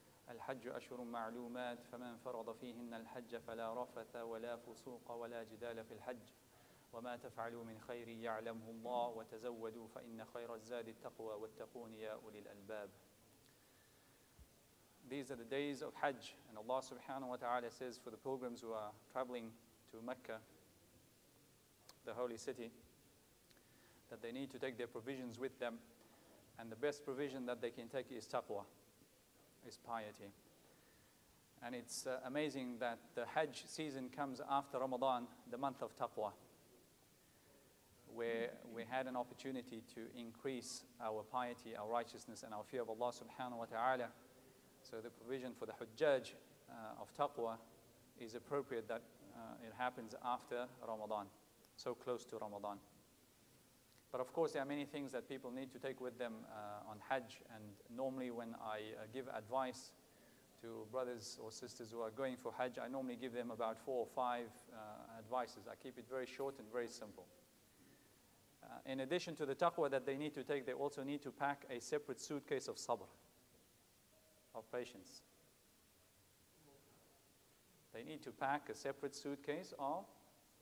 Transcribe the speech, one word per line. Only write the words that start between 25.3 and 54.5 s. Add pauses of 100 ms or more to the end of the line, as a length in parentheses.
with
them, (800)
and
the
best
provision
that
they
can
take
is
taqwa, (1000)
is
piety. (1300)
And
it's,
uh,
amazing
that (160)
the
Hajj
season
comes
after
Ramadan, (220)
the
month
of
taqwa. (1800)
where (220)
we
had
an
opportunity (140)
to (140)
increase (180)
our
piety,
our
righteousness,
and
our
fear
of
Allah
subhanahu
wa
ta'ala. (760)
So
the
provision
for
the
Hujjaj, (360)
uh,
of
taqwa (640)
is
appropriate
that, (340)
uh,
it
happens (100)
after (200)
Ramadan, (500)
so
close
to
Ramadan. (1300)
But
of
course,